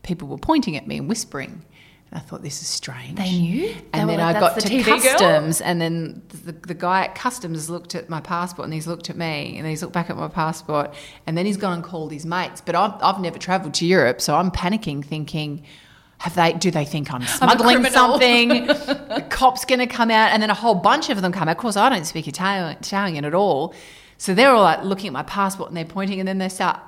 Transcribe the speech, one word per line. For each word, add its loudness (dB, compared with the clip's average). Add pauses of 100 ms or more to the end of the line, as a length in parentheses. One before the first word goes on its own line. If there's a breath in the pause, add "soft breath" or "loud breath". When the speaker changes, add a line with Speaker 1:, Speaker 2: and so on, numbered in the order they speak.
Speaker 1:
people -8
were -10
pointing 2
at -10
me -6
and -6
whispering. -8 (480 soft breath)
And -12
I -12
thought, -14
"This -10
is -10
strange." -10
Speaker 2:
They -4
knew? 0 (180)
Speaker 1:
And 0
Speaker 2:
They 0
Speaker 1:
then 0
Speaker 2:
were 2
Speaker 1:
I 2
Speaker 2:
like, 0
Speaker 1:
got 4
Speaker 2:
"That's -2
Speaker 1:
to 0
Speaker 2:
the 0
T 2
V 2
girl"? 4
Speaker 1:
customs, 4
and 0
then -4 (240)
the, -12
the -14
guy 0
at -8
customs -6
looked -10
at -10
my -6
passport, -6
and -8
he's -6
looked -8 (120)
back -6
at -6
my -6
passport, -4 (320 loud breath)
and -4
then -2
he's -2
gone -2
and -8
called -10
his -12
mates. -6
But -4
I've, 2
I've 2
never -6
travelled -4
to 0
Europe, 4
so 0
I'm 2
panicking, -4
thinking, -8 (560 loud breath)
"Have -6
they, 4
do 0
they -2
think -6
I'm -8
Speaker 2:
I'm -6
a -6
Speaker 1:
smuggling 6
Speaker 2:
criminal. 2
Speaker 1:
something? 6
Speaker 2:
<laughs> -2
Speaker 1:
The -6
cop's 2
gonna 2
come 0
out." 6
And 4
then 0
a 2
whole 2
bunch 2
of 0
them 0
come -2
out. 0
Of -10
course, -2
I 6
don't -2
speak -6
Italian, -2
Italian -4
at -2
all. 2 (420 loud breath)
So -4
they're 6
all, 8
like, 6
looking -4
at -8
my -6
passport, -4
and -10
they're -6
pointing, -4
and -4
then -2
they -2
start -2